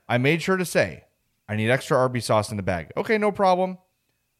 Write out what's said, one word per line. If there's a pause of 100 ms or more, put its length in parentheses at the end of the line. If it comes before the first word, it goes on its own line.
I
made
sure
to
say, (460)
"I
need
extra
Arby's
sauce
in
the
bag."
Okay,
no
problem. (640)